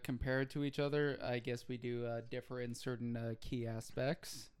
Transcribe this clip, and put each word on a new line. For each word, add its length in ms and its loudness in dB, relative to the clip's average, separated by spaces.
compared 480 2
to 140 0
each 140 0
other, 440 4
I 180 2
guess 280 -2
we 80 -2
do, 300 0
uh, 240 -2
differ 300 -4
in 140 -2
certain, 420 0
uh, 240 0
key 260 0
aspects. 840 -2